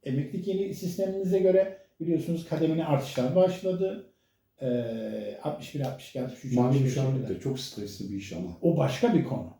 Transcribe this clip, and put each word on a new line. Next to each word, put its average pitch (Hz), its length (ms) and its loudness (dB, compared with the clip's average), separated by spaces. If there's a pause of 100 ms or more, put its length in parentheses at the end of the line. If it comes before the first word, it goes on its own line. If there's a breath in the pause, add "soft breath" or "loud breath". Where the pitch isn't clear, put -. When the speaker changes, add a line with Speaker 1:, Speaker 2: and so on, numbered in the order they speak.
Speaker 1:
Emeklilik 147 440 -4
yeni 196 260 -2
sistemimize 190 640 0
göre 190 380 4 (220 loud breath)
biliyorsunuz 165 500 -2
kademeli 160 360 0
artışlar 135 500 0
başladı. 185 760 0 (500)
E, 131 60 -2 (760)
altmış - 320 -8
bir, 139 60 -4
altmış - 280 -6
iki, 127 120 -6
altmış 127 240 -8
üç, 127 100 -4
Speaker 2:
Mali 123 120 6
Speaker 1:
altmış 135 160 6
beş 127 140 2
Speaker 2:
müşavir 131 260 2
Speaker 1:
kadar. 101 120 -4
Speaker 2:
de - 40 -10
çok - 200 -4
stresli 101 520 -10
bir 101 60 -6
iş - 160 -10
ama. - 280 -8
Speaker 1:
O 170 160 6
başka 147 360 2
bir 156 100 6
konu. - 360 -6